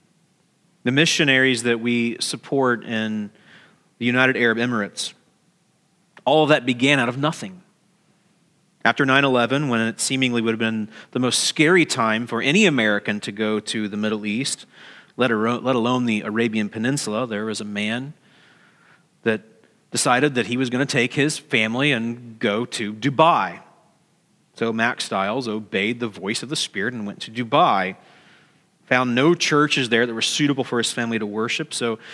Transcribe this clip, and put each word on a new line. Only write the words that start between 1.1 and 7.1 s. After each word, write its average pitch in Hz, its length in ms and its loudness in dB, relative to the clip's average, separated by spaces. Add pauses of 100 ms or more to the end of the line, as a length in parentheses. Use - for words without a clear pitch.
that 117 160 2
we 117 400 0
support 127 640 -2
in 110 480 -4 (680)
the 117 80 -6
United 127 320 2
Arab 113 200 2
Emirates, 117 560 -4 (1120)
all 151 180 6
of 139 60 2
that 139 160 4
began 131 340 2
out 120 100 0
of 123 80 -6